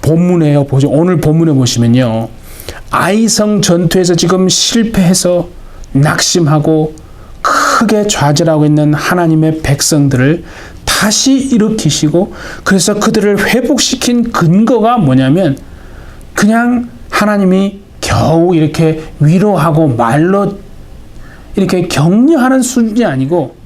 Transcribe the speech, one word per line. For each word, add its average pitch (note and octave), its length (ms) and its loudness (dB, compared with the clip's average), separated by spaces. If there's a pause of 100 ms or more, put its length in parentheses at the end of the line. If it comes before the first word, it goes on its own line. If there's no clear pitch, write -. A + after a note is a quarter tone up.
본문에요, D#3+ 640 2
보시-, C3+ 180 2
오늘 F3+ 340 2
본문에 D#3+ 340 2
보시면요, A#2 760 0 (640)
아이성 G#3 720 0
전투에서 F3 500 2
지금 F#3 340 0
실패해서 F#3 1000 0 (440)
낙심하고 D#3 1000 0 (480)
크게 - 680 0
좌절하고 D3+ 580 2
있는 D3+ 280 2
하나님의 D#3+ 680 0
백성들을 C#3+ 800 0 (420)
다시 - 480 0
일으키시고, G#3 1000 0 (300)
그래서 G3 360 0
그들을 G#3 500 0
회복시킨 A#3+ 840 -2
근거가 A3 640 2
뭐냐면, C#3 600 2 (800)
그냥 A#3 540 0 (200)
하나님이 G3 720 0 (180)
겨우 E3 560 0
이렇게 D#3 480 0 (160)
위로하고 E3 680 2
말로 D3+ 720 0 (960)
이렇게 F3+ 320 0
격려하는 B3+ 720 2
수준이 A3+ 440 0
아니고 C#3+ 500 -2 (100)